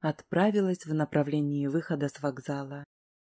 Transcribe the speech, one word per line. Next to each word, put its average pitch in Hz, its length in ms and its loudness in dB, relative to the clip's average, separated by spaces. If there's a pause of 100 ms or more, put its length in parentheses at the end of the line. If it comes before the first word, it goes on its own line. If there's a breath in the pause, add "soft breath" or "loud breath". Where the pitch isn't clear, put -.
отправилась 185 840 2
в 156 80 -4
направлении 147 760 2
выхода 147 420 -2
с - 120 -12
вокзала. 139 600 -6 (380)